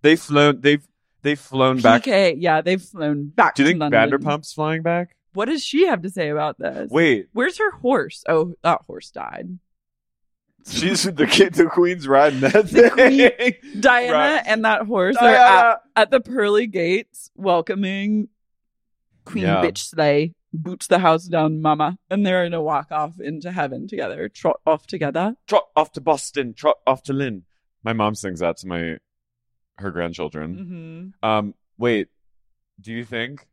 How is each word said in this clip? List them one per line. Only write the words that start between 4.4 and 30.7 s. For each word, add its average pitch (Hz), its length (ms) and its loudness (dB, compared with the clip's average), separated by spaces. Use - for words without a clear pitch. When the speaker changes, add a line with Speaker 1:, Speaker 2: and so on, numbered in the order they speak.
Speaker 1:
flying 160 300 -6
back? 170 320 -4
Speaker 2:
What 196 120 -4
does 277 200 -4
she 339 220 2
have 202 160 -2
to 190 80 -8
say 160 180 -6
about 151 300 -4
this? - 320 -8
Speaker 1:
Wait. 135 420 2
Speaker 2:
Where's 269 240 -4
her 427 140 -2
horse? 226 580 -4
Oh, 165 320 0
that 165 260 -2
horse - 220 -18
died. - 480 -14
Speaker 1:
She's - 360 -4
the 151 220 0
ki-, 190 240 4
the 170 180 2
Queen's 175 400 0
riding 139 340 4
that 196 280 2
Speaker 2:
The 240 220 8
Queen, 254 400 6
Speaker 1:
thing. 247 220 -4
<laughs> 208 140 -12
Speaker 2:
Diana 247 320 2
Speaker 1:
Right. 294 320 2
Speaker 2:
and 220 200 -2
that 220 200 0
horse 202 320 0
Speaker 1:
Diana. 240 200 6
Speaker 2:
are 233 340 8
at, - 100 -2
at 214 160 2
the 269 80 4
pearly 220 480 0
gates 185 680 -4
welcoming 196 920 -2
Queen 190 200 -6
Speaker 1:
Yeah. - 180 0
Speaker 2:
Bitch 170 160 -4
Slay, 151 440 0
boots 165 340 -10
the 180 120 2
house 165 260 0
down 156 360 -2
mama, 156 360 -2
and 202 160 -2
they're 185 180 0
gonna 170 180 -4
walk 151 300 -4
off 156 280 -6
into 156 320 -12
heaven 143 360 -6
together, 156 420 -8
trot - 380 -4
off 156 180 -2
together. 165 500 -6
Speaker 1:
"Trot - 280 0
off 151 180 2
to 151 80 -14
Boston, 135 520 -4
trot - 320 0
off 131 180 0
to 139 100 -6
Lynn." 127 300 -6
My 113 100 -4
mom 107 200 0
sings 92 280 -10
that 85 160 -2
to 95 100 -18
my, 85 300 -6
her 98 140 -10
grandchildren. 90 1200 -10